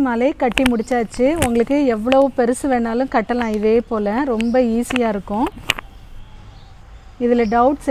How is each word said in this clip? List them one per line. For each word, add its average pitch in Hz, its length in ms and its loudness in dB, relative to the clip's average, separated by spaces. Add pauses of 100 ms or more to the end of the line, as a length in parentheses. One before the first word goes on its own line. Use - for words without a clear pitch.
மாலை 240 220 2 (120)
கட்டி 269 300 0
முடிச்சாச்சு. 233 540 -2 (200)
உங்களுக்கு 233 320 0 (180)
எவ்வளோ 254 240 2 (180)
பெருசு 247 340 0
வேணாலும் 240 440 -2
கட்டலாம் 233 420 -2
இதே 220 180 2 (140)
போல், 214 220 -2 (220)
ரொம்ப 226 220 0 (220)
ஈஸியா 240 380 -2
இருக்கும். 202 320 -4 (1800)
இதுல 240 200 4 (100)
doubts 262 360 2